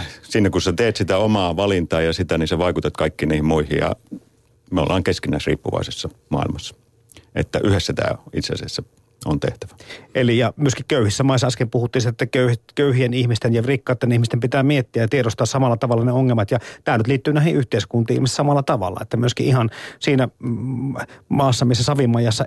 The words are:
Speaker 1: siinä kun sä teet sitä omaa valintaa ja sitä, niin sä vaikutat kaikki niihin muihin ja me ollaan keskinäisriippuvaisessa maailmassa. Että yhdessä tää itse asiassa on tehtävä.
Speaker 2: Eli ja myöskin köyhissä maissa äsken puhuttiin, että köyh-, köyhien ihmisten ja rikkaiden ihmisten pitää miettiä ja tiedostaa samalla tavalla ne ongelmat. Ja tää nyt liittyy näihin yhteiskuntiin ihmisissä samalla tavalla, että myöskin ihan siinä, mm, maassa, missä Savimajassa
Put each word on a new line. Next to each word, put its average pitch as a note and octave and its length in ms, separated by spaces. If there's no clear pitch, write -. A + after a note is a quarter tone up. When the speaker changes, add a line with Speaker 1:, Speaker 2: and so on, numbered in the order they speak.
Speaker 1:
siinä G#2 280
kun F2 120
sä F#2 100
teet A2 240
sitä F#2+ 220
omaa G2+ 380
valintaa F2+ 440
ja E2 120
sitä, E2+ 260
niin D#2+ 100
sä E2 100
vaikutat F2 380
kaikki D#2+ 300
niihin D2+ 180
muihin D#2 340
ja D#2+ 180
me F2 100
ollaan F#2 240
keskinäisriippuvaisessa - 1040
maailmassa. - 460
Että - 300
yhdessä - 280
tää - 260
itse - 220
asiassa - 280
on D3+ 140
tehtävä. - 320
Speaker 2:
Eli A#2+ 240
ja A#2+ 180
myöskin C#3+ 320
köyhissä B2+ 360
maissa C3 220
äsken A#2+ 240
puhuttiin, A#2+ 380
että A#2 180
köyh-, B2 360
köyhien B2+ 400
ihmisten A#2+ 400
ja A2+ 80
rikkaiden B2+ 500
ihmisten A#2 280
pitää B2+ 220
miettiä C3 400
ja A2+ 60
tiedostaa A#2 380
samalla B2+ 300
tavalla A#2 280
ne B2 80
ongelmat. B2 380
Ja B2 80
tää C#3 140
nyt A2 80
liittyy C#3 260
näihin D3+ 240
yhteiskuntiin A#2 580
ihmisissä B2+ 220
samalla C#3+ 260
tavalla, G2 400
että - 140
myöskin B2 300
ihan B2 240
siinä, C3 300
mm, B2 560
maassa, C3+ 360
missä B2 200
Savimajassa A#2 640